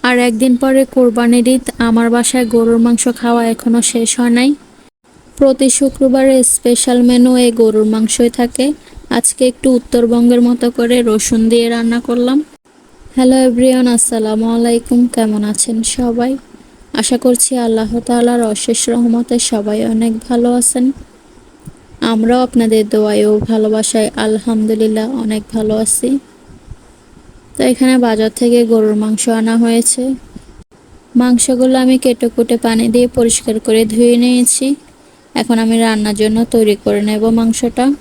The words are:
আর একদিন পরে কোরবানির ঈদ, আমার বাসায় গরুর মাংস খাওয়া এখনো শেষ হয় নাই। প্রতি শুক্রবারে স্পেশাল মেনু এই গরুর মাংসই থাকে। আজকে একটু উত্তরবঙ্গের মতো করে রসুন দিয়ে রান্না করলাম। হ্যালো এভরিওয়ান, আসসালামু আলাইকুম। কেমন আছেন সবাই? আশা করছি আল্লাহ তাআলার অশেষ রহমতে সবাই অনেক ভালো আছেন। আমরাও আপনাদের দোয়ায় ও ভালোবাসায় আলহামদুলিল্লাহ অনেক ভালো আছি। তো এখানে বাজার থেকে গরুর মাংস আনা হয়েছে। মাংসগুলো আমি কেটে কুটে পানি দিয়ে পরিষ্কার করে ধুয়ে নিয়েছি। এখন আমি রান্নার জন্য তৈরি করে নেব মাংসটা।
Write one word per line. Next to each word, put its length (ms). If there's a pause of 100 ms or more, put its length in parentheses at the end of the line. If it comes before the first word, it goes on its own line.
(120)
আর 60 (120)
একদিন 220 (100)
পরে 200 (120)
কোরবানির 600
ঈদ, 100 (240)
আমার 260
বাসায় 400
গরুর 320
মাংস 180 (160)
খাওয়া 220 (120)
এখনো 260 (120)
শেষ 260
হয় 200
নাই। 120 (880)
প্রতি 300 (100)
শুক্রবারে 580 (180)
স্পেশাল 440 (100)
মেনু 240 (120)
এই 60 (100)
গরুর 340
মাংসই 440
থাকে। 280 (500)
আজকে 260 (100)
একটু 160 (100)
উত্তরবঙ্গের 680
মতো 180 (100)
করে 200 (140)
রসুন 300 (120)
দিয়ে 220
রান্না 240 (100)
করলাম। 300 (760)
হ্যালো 200 (120)
এভরিওয়ান, 380 (100)
আসসালামু 500 (100)
আলাইকুম। 440 (140)
কেমন 280 (100)
আছেন 240 (200)
সবাই? 360 (680)
আশা 240
করছি 280 (140)
আল্লাহ 240 (180)
তাআলার 320 (120)
অশেষ 280 (120)
রহমতে 440 (140)
সবাই 280 (140)
অনেক 200 (160)
ভালো 200 (120)
আছেন। 240 (1300)
আমরাও 340
আপনাদের 360 (100)
দোয়ায় 380
ও 20 (160)
ভালোবাসায় 600 (160)
আলহামদুলিল্লাহ 840 (160)
অনেক 200 (100)
ভালো 320
আছি। 260 (1500)
তো 140
এখানে 280
বাজার 420
থেকে 180 (140)
গরুর 300
মাংস 220 (140)
আনা 160 (100)
হয়েছে। 380 (1160)
মাংসগুলো 640
আমি 140
কেটে 300
কুটে 300
পানি 300
দিয়ে 180 (120)
পরিষ্কার 420
করে 220 (100)
ধুয়ে 240
নিয়েছি। 500 (680)
এখন 240
আমি 200
রান্নার 440
জন্য 160 (120)
তৈরি 240 (100)
করে 180
নেব 200 (160)
মাংসটা। 460 (160)